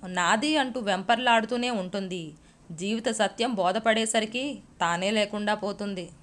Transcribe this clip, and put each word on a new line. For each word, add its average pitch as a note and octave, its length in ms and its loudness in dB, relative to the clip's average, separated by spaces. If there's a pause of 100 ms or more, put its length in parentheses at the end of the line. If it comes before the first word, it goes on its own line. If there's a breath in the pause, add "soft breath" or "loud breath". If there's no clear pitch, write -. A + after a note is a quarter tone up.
నాది F#3 500 2
అంటూ B3+ 220 0
వెంపర్లాడుతూనే A3+ 880 2
ఉంటుంది. F#3+ 540 -4 (480 soft breath)
జీవిత G#3 380 -2
సత్యం A3 440 0
బోధపడేసరికి A3 880 2 (360)
తానే F3 320 2
లేకుండా G#3 440 0
పోతుంది. G3+ 500 -6 (180)